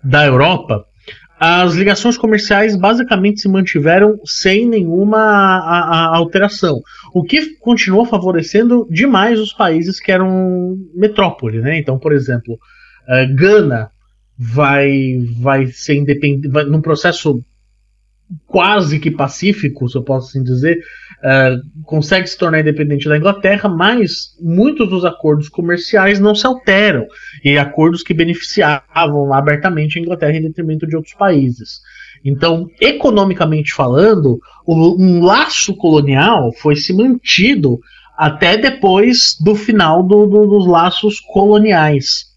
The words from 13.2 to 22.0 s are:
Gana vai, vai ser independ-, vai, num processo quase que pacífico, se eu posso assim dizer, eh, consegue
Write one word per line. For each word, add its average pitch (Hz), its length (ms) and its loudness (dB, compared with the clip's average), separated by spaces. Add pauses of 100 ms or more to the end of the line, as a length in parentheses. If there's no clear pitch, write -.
Gana 139 600 2 (480)
vai, 139 760 0 (240)
vai 135 280 0
ser - 260 -4
independ-, 143 520 -2
vai, 147 180 -2
num 151 180 0
processo 156 600 -2 (1040)
quase 180 520 0
que 151 120 -2
pacífico, 139 800 -4
se 127 80 -6
eu 120 80 -4
posso 131 240 -4
assim 131 160 -6
dizer, 131 340 0 (440)
eh, 131 340 2 (280)
consegue 185 420 -2